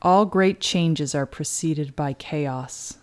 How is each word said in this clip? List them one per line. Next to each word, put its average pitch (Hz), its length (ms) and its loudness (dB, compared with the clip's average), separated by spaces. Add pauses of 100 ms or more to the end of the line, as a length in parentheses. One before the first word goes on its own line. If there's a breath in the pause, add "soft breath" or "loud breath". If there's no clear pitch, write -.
"All 190 240 6
great 190 360 2
changes 160 520 0
are 139 120 0
preceded 147 680 -4
by 139 180 -2
chaos." 131 880 -6